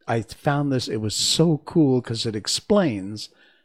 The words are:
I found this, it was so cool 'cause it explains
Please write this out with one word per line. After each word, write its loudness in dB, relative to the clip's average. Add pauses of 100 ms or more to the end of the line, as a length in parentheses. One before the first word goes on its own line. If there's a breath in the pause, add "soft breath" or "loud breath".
I -2
found -2
this, -2
it -6
was -4
so 2
cool 4
'cause -6
it -4
explains -2 (360 soft breath)